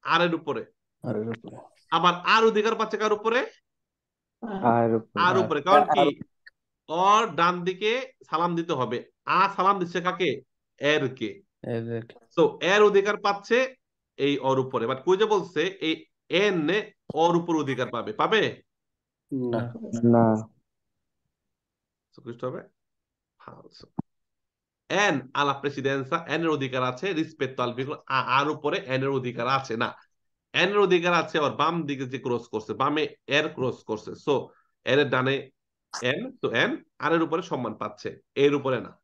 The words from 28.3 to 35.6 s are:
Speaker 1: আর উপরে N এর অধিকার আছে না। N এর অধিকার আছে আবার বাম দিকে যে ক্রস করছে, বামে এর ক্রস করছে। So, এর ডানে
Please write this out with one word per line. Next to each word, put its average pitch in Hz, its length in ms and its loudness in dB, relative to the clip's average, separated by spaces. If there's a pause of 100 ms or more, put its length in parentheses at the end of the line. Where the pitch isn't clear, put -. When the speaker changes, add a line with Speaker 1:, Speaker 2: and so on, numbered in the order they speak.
Speaker 1:
আর 143 120 2
উপরে 151 280 -4 (100)
N 131 160 -2
এর 139 60 -2
অধিকার 123 380 -4
আছে 131 300 -2
না। 117 180 -4 (580)
N 170 160 2
এর 208 100 0
অধিকার 180 340 4
আছে 160 240 0
আবার 139 180 0
বাম 160 280 0
দিকে 139 240 -6
যে 127 120 -10
ক্রস 120 280 -4
করছে, 110 260 -8
বামে 147 300 0 (220)
এর 151 280 0
ক্রস 127 300 -6
করছে। - 280 -8
So, - 220 -2 (500)
এর 139 260 2
ডানে 131 420 0 (420)